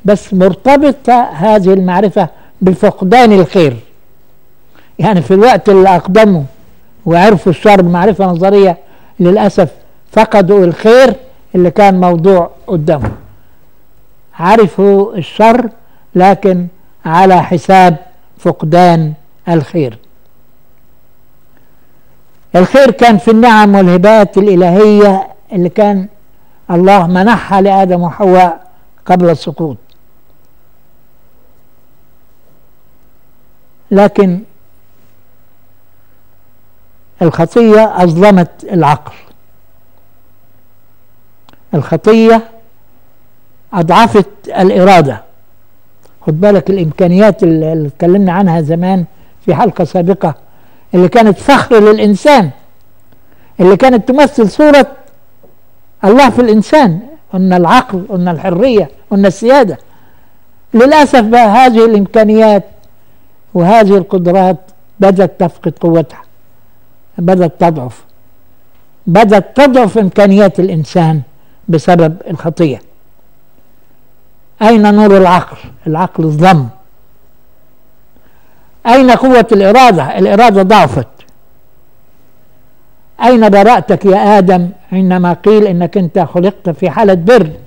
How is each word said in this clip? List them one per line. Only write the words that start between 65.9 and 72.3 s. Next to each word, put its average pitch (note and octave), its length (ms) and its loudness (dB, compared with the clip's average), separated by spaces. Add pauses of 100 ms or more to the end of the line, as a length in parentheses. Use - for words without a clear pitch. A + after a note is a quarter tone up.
بدأت F3+ 420 -4
تضعف، D#3 440 -6 (1000)
بدأت G3 500 0
تضعف B3 420 0
إمكانيات G3 600 0
الإنسان D#3+ 640 -2 (460)
بسبب E3 480 0 (140)